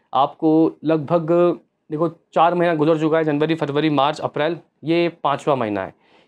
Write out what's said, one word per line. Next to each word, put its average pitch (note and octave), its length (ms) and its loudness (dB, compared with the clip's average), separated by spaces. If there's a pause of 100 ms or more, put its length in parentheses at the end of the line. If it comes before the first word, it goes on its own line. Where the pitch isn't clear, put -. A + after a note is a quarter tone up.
(140)
आपको D#3 580 2 (120)
लगभग E3 760 0 (320)
देखो D#3 180 -2
चार E3 460 0
महीना F3 200 0
गुजर D#3 240 2
चुका D#3 200 0
है, D#3+ 60 0
जनवरी, D#3 300 0
फरवरी, D3+ 360 -2
मार्च, C#3+ 300 0
अप्रैल, D3+ 360 -4 (280)
ये E3+ 240 0
पाँचवा D3 460 -2
महीना G#2+ 280 -2
है, F2+ 120 -12 (340)